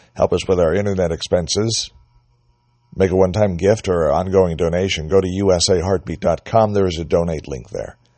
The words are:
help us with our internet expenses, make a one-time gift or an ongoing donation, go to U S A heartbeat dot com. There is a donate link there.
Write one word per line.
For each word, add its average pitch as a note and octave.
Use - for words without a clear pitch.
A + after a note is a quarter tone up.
help -
us F2+
with F#2
our E2+
internet F#2+
expenses, F#2+
make F#2+
a F2
one-time F#2
gift G2+
or E2+
an C#2+
ongoing F#2
donation, E2+
go F#2+
to F#2
U F#2+
S F2
A F#2
heartbeat F2
dot E2+
com. G#2+
There G2
is E2+
a E2
donate E2+
link C2
there. -